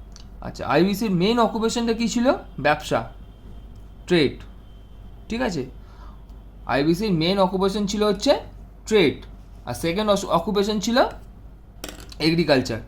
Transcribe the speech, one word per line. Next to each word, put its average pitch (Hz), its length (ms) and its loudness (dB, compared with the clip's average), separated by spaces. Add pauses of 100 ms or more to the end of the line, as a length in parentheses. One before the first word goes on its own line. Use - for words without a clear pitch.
(420)
আচ্ছা, - 260 -10
আইভিসির 190 440 2
মেইন 202 280 4
অকুপেশনটা 226 540 2
কী 226 140 -2
ছিল? 240 240 2 (280)
ব্যবসা, 143 520 2 (960)
ট্রেড, 147 240 4 (960)
ঠিক 233 120 -2
আছে? 170 240 -2 (1000)
আইভিসির 165 460 0
মেইন 175 280 2
অকুপেশন 196 460 2
ছিল 208 180 0
হচ্ছে 214 360 2 (480)
ট্রেড, 190 280 4 (500)
আর 123 80 -6
সেকেন্ড 196 380 0
অস-, 196 160 2
অকুপেশন 202 520 2
ছিল 240 240 4 (1160)
এগ্রিকালচার। 151 680 2